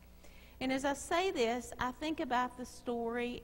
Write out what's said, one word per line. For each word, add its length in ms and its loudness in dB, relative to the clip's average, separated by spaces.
And 120 2
as 120 2
I 100 4
say 360 2
this, 480 2
I 140 0
think 280 -2
about 360 2
the 100 -8
story 760 -2